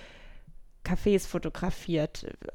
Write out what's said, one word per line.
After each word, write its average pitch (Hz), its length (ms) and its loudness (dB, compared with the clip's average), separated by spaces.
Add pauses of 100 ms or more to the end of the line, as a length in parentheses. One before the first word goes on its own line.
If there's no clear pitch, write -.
(840)
Cafés 190 440 4
fotografiert. 165 1000 -2 (280)